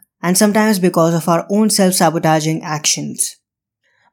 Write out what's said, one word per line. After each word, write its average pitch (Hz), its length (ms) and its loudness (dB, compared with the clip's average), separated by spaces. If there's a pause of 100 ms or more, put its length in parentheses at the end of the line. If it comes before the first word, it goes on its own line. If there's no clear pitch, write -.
(220)
and 180 160 0
sometimes 214 400 2
because 175 380 2
of 165 120 -2
our 170 220 0
own 214 220 2
self-sabotaging 160 920 0
actions. 151 720 -6 (760)